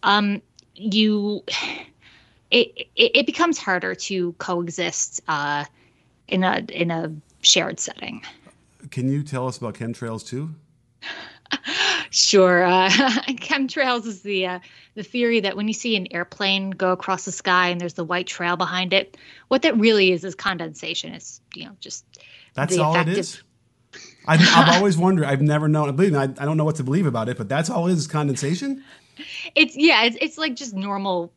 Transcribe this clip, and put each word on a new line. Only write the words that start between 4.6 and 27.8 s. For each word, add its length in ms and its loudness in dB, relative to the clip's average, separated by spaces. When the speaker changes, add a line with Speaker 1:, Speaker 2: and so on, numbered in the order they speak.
Speaker 1:
uh, 360 -2
in 160 0
a, 260 0
in 200 -2
a 220 -6
shared 380 4
setting. 420 -12
Speaker 2:
Can 180 -2
you 140 0
tell 240 -6
us 120 -6
about 160 -8
chemtrails 520 -8
too? 280 -8
Speaker 1:
<laughs> 400 -4
Sure. 500 6
Uh, 280 6
<laughs> 0 -
chemtrails 1160 0
is 140 -10
the, 260 -4
uh, 120 -6
the 80 -12
theory 380 0
that 160 -4
when 100 -4
you 60 -2
see 240 -2
an 140 -4
airplane 600 -2
go 220 0
across 320 -4
the 80 -8
sky 360 2
and 120 -2
there's 140 -6
the 100 -6
white 220 -4
trail 300 -4
behind 360 -2
it, 240 0
what 140 2
that 160 4
really 340 6
is 100 -2
is 120 -10
condensation. 800 -8
It's, 260 -18
you 100 -16
know, 160 -20
just 240 -16
Speaker 2:
That's 240 -4
Speaker 1:
the 60 2
Speaker 2:
all 120 2
it 60 4
Speaker 1:
effect 120 0
of 60 0
Speaker 2:
is? 240 -8
I've, 120 6
I've 220 8
always 220 4
wondered. 260 4
I've 160 0
never 280 2
known. 280 2
Believe 160 4
me, 60 2
I, 60 2
I 200 -6
don't 140 0
know 60 2
what 120 0
to 80 -4
believe 220 0
about 240 -2
it, 80 -6
but 100 -6
that's 220 -2
all 180 -2